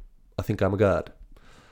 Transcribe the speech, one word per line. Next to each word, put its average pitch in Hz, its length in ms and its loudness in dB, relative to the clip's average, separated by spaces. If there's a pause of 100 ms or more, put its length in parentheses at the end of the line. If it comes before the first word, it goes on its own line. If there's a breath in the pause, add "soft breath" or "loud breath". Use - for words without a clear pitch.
(380)
I - 40 -4
think 104 200 -2
I'm 98 120 2
a - 20 -2
god. 95 360 2 (600 soft breath)